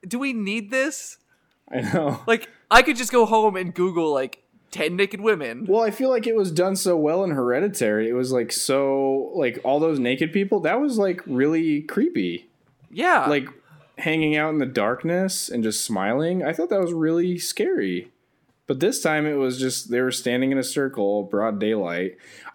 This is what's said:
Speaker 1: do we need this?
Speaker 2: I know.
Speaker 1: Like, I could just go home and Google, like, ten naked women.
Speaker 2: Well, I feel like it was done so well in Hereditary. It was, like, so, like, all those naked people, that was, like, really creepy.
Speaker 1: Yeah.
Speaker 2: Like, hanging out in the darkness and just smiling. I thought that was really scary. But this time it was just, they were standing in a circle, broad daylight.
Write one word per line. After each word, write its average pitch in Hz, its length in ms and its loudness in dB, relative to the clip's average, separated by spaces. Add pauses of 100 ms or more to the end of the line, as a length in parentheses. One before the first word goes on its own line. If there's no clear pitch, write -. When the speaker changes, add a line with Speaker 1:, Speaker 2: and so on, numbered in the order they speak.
Speaker 1:
do 233 100 -4
we 269 140 -2
need 214 400 -4
this? 269 460 -2 (520)
Speaker 2:
I 131 120 -4
know. 147 460 0
Speaker 1:
Like, 226 200 2 (240)
I 226 120 10
could 294 120 2
just 233 160 -6
go 240 140 6
home 214 320 2
and 180 160 -6
Google, 170 400 0
like, 131 300 -4 (280)
ten 170 240 -2
naked 196 240 0
women. 165 480 -2
Speaker 2:
Well, 208 160 4
I 214 80 0
feel 262 180 0
like 240 160 0
it 226 120 0
was 190 160 0
done 185 240 2
so 180 180 2
well 165 300 2
in 180 60 -2
Hereditary. 123 760 0
It 117 60 0
was, 127 180 0
like, 120 220 0
so, 135 840 0
like, 135 300 -2
all 139 160 2
those 156 180 2
naked 131 320 0
people, 196 300 0
that 170 180 0
was, 277 180 0
like, 190 300 0
really 151 540 2
creepy. 143 680 -2 (420)
Speaker 1:
Yeah. 269 380 2
Speaker 2:
Like, 139 220 0 (480)
hanging 156 400 0
out 156 160 0
in 156 60 0
the 135 60 0
darkness 160 840 -2
and 120 140 -2
just 110 200 -2
smiling. 127 600 0
I 151 100 -2
thought 349 160 -4
that 202 100 2
was 175 140 -2
really 170 440 0
scary. 117 760 -4 (560)
But 135 120 -4
this 202 220 0
time 156 260 0
it 147 80 -2
was 127 240 0
just, 131 320 -4
they 120 100 2
were 127 120 0
standing 127 380 0
in 135 60 0
a 131 60 0
circle, 120 600 -2
broad 104 360 -2
daylight. 95 580 -2 (380)